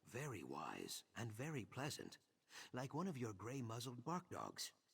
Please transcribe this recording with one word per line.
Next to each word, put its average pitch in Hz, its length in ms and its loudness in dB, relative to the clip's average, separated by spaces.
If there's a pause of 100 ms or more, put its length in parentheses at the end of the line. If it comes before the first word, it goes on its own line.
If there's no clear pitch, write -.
(120)
Very 123 320 8
wise 64 580 -4 (140)
and 110 200 -2
very 135 280 0
pleasant, - 540 -2 (540)
like 127 220 -2
one 170 140 2
of 160 100 -2
your 117 140 0
gray-muzzled 120 720 -4
bark 175 260 0
dogs. 57 420 -4 (220)